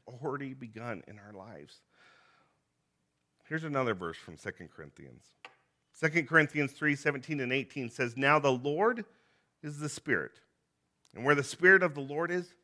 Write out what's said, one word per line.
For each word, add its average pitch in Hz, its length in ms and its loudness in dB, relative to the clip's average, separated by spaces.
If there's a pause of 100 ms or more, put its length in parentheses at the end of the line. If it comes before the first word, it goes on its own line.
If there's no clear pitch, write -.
already 135 480 -6
begun 113 520 -8
in 104 120 -16
our 104 160 -20
lives. 90 480 -16 (1600)
Here's 160 200 -6
another 135 280 2
verse 87 240 -4
from 80 220 -16
Second 90 320 -10
Corinthians. 71 520 -18 (680)
Second 156 360 0
Corinthians 147 440 4
three 147 240 0
seventeen 143 440 -2
and 123 120 0
eighteen 131 380 -2
says, 120 260 -2
"Now 139 220 6
the 143 140 4
Lord 170 520 0 (580)
is 147 180 -8
the 151 100 -2
Spirit, - 500 -2 (720)
and 120 140 -4
where 147 80 8
the 143 100 2
Spirit 185 380 4
of 160 120 0
the 143 60 -8
Lord 147 300 -4
is, 175 340 -6